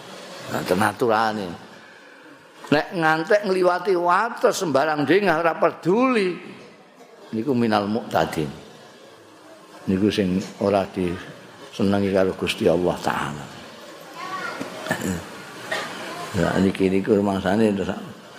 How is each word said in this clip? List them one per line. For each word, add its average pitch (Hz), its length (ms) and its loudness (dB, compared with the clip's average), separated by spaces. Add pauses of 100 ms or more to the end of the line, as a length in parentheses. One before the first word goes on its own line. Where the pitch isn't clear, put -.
(500)
Nah, - 160 -2
tenaturane. 107 800 2 (1300)
Nek 147 140 2 (100)
ngantek 160 500 2
ngliwati 180 540 2
wates 180 560 2
sembarang 147 480 0
dengah 170 400 4
ora 160 100 2
peduli. 196 800 2 (960)
Niku 120 240 0
minal 107 320 2
mu'tadin. 80 640 0 (1400)
Niku 98 240 4
sing 92 320 2 (180)
ora 101 300 4
disenengi 98 1200 -2
karo 95 240 2
Gusti - 320 0
Allah 85 320 2
Ta'ala. 73 440 -4 (2750)
Ya, 85 160 0 (160)
niki 95 240 2
niku 98 320 2
rumangsane 101 560 2
terus 92 160 -4 (480)